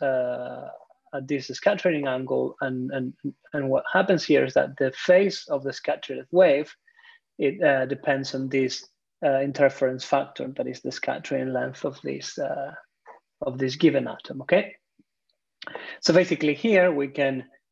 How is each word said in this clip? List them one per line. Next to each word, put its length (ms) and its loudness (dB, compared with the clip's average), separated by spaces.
uh, 640 -4
at 120 -8
this 200 -4
scattering 600 0
angle, 540 -2
and, 300 -4
and, 220 -6
and 160 -2
what 240 2
happens 300 2
here 220 4
is 100 -2
that 220 0
the 140 0
phase 560 2
of 160 -4
the 100 -4
scattered 580 -6
wave, 440 4
it, 260 0
uh, 220 4
depends 500 -2
on 140 -4
this, 400 -2
uh, 160 2
interference 640 2
factor, 440 -2
that 100 -4
is 140 -10
the 100 -6
scattering 600 -4
length 320 -4
of 160 -6
this, 380 -8
uh, 340 -6
of 160 -6
this 180 -2
given 320 4
atom, 340 -12
okay? 340 0
So 120 2
basically 420 4
here 360 4
we 160 -2
can, 380 -2